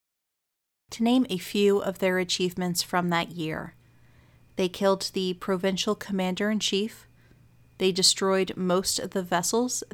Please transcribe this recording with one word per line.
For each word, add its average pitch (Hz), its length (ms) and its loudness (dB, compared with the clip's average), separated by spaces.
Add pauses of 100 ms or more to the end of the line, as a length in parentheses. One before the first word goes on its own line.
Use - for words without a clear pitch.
(920)
To 233 120 -6
name 247 260 4
a 185 80 -2
few 202 420 4
of 190 200 -4
their 185 180 2
achievements 180 640 -2
from 175 280 0
that 170 220 0
year, 160 440 -6 (840)
they 185 100 2
killed 190 460 0
the 185 220 0
provincial 190 600 -2
commander-in-chief, 202 1120 -2 (680)
they 190 140 2
destroyed 190 680 2
most 185 400 2
of - 140 -6
the 196 100 -2
vessels 185 640 0 (100)